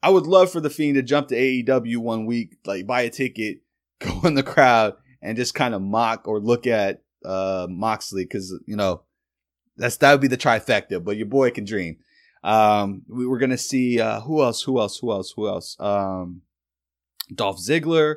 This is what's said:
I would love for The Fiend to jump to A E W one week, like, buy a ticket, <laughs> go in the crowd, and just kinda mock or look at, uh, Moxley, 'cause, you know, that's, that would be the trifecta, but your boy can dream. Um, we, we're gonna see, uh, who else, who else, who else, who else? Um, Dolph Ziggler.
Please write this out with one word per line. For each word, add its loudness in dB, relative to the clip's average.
I 2
would 6
love 6
for -4
The -2
Fiend 0
to 2
jump 0
to -2
A 2
E 0
W 0
one -4
week, -4
like, -6
buy 0
a 0
ticket, -6
<laughs> -20
go -8
in 4
the 2
crowd, 4
and -6
just -4
kinda -2
mock -2
or -2
look 0
at, 0
uh, -4
Moxley, -6
'cause, -10
you -10
know, -2
that's, -4
that 8
would 6
be 2
the 0
trifecta, 0
but -4
your -6
boy 4
can -8
dream. -6
Um, 2
we, -6
we're -2
gonna 0
see, 0
uh, -2
who 0
else, 0
who 0
else, -2
who -4
else, -4
who -4
else? -8
Um, -4
Dolph -2
Ziggler. 2